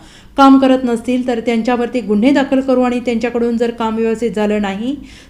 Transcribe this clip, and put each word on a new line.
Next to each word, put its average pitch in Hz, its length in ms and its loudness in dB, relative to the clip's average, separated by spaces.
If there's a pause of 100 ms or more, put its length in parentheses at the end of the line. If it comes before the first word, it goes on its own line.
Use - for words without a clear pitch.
(380)
काम 269 220 8
करत 262 240 2
नसतील 247 440 -2
तर 233 120 -2
त्यांच्यावरती 233 600 -2
गुन्हे 208 300 2
दाखल 269 300 2
करू 254 200 2
आणि 247 180 0
त्यांच्याकडून 240 580 -2
जर 233 140 -2
काम 226 240 -4
व्यवस्थित 226 360 -2
झालं 208 300 -2
नाही 208 340 -6 (340)